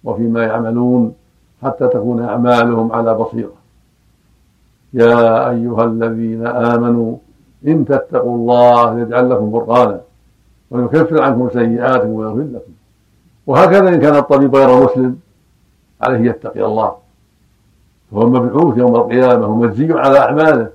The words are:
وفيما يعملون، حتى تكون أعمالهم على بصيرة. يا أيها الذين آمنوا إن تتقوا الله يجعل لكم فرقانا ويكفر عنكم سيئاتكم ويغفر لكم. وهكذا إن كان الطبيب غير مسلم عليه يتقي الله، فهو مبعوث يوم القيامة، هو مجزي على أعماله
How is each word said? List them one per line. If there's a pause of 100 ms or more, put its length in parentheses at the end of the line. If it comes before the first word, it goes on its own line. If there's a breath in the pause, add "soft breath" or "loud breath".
وفيما
يعملون، (500)
حتى
تكون
أعمالهم
على
بصيرة. (1400)
يا
أيها
الذين
آمنوا (520)
إن
تتقوا
الله
يجعل
لكم
فرقانا (720)
ويكفر
عنكم
سيئاتكم
ويغفر
لكم. (760)
وهكذا
إن
كان
الطبيب
غير
مسلم (840)
عليه
يتقي
الله، (1160)
فهو
مبعوث
يوم
القيامة،
هو
مجزي
على
أعماله